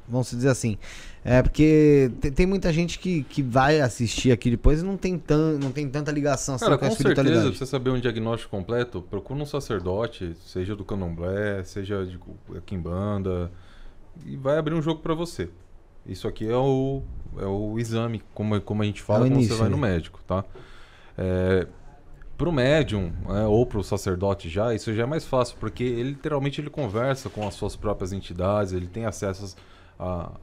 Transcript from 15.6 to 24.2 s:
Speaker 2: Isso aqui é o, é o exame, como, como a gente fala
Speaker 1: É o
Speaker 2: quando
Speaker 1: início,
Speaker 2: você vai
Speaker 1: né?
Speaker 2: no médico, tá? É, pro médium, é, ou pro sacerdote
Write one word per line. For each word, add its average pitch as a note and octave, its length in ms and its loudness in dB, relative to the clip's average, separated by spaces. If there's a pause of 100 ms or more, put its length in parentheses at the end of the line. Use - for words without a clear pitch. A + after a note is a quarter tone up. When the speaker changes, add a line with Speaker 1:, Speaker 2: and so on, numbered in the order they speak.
Speaker 2:
Isso - 200 -10
aqui G#2+ 220 -6
é A#2 80 0
o, C3+ 460 2 (360)
é G2 60 -6
o G#2+ 340 -2
exame, A2+ 440 -2 (100)
como, G#2 300 0
como G#2+ 200 -2
a G#2 40 2
gente G2+ 160 -6
fala G#2 160 2
Speaker 1:
É B2 100 6
o - 20 4
Speaker 2:
quando C3+ 60 4
Speaker 1:
início, A#2 180 4
Speaker 2:
você A2 60 -2
vai A2+ 80 4
Speaker 1:
né? C3+ 80 2
Speaker 2:
no D3 60 0
médico, F2+ 440 -2
tá? F#2 160 0 (760)
É, F#2 480 2 (720)
pro D3 120 0
médium, B2 600 2 (160)
é, G2+ 180 0
ou A2 200 6
pro A2 180 -2
sacerdote F#2+ 640 -2